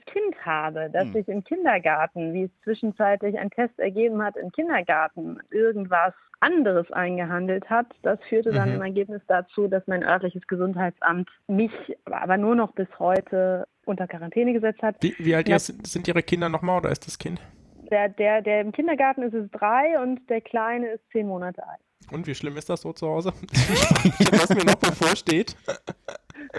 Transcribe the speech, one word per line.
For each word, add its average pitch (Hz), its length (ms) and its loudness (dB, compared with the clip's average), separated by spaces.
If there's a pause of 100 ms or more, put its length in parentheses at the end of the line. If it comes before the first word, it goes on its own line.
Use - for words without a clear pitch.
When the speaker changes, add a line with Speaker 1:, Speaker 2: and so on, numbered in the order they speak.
Speaker 1:
Kind 403 300 -2 (100)
habe, 156 460 -2
das 180 140 2
Speaker 2:
Hm. 208 80 -8
Speaker 1:
sich 190 120 0
im 202 160 -4
Kindergarten, 170 920 0
wie 185 120 -2
es 185 60 -6 (120)
zwischenzeitlich 208 760 0
ein 202 140 -4
Test 240 300 -4
ergeben 214 420 0
hat, 208 140 -4
im 180 160 -8
Kindergarten 170 880 -2 (100)
irgendwas 196 640 2 (240)
anderes 214 540 2
eingehandelt 180 760 -2
hat. 233 180 0 (140)
Das 202 260 0
führte 226 240 0
dann 196 160 2
Speaker 3:
Mhm. 196 80 0
Speaker 1:
im 190 60 -4
Ergebnis 196 440 -4
dazu, 185 400 0
dass 190 220 0
mein 185 160 -2
örtliches 180 420 0
Gesundheitsamt 180 840 -2 (200)
mich 214 240 2 (320)
aber - 320 -2
nur 214 180 2
noch 233 180 0
bis 190 140 -4 (140)
heute 185 680 0 (180)
unter 190 220 -4
Quarantäne 175 460 -2
gesetzt 220 300 0
hat. 214 180 0
Speaker 3:
Wie, - 180 0
wie 165 160 2
alt 160 140 2
Speaker 1:
Ja. 196 80 6
Speaker 3:
ist, - 280 -2
sind - 220 -6
Ihre 170 160 2
Kinder 170 260 0
nochmal 175 300 0
oder - 120 0
ist - 180 -4
das - 100 -12
Kind? 170 220 -8 (500)
Speaker 1:
Der, 208 180 2
der, 214 340 2
der 208 180 2
im 208 100 -2
Kindergarten 269 520 0
ist 233 120 -4
es 214 160 -4
drei 262 500 2
und 254 200 -2 (100)
der 226 100 0
Kleine 233 460 -4
ist 220 240 -8
zehn 214 160 -2
Monate 180 400 -6
alt. - 140 -16 (300)
Speaker 3:
Und 165 160 -8
wie 139 80 -6
schlimm 143 220 -8
ist 151 120 -12
das 170 120 -2
so 165 120 -10
zu - 140 -8
Hause? 165 260 -2 (100)
<laughs> - 100 -14
Was - 1000 4
mir 190 140 4
noch 202 100 8
bevorsteht. 170 800 2 (1040)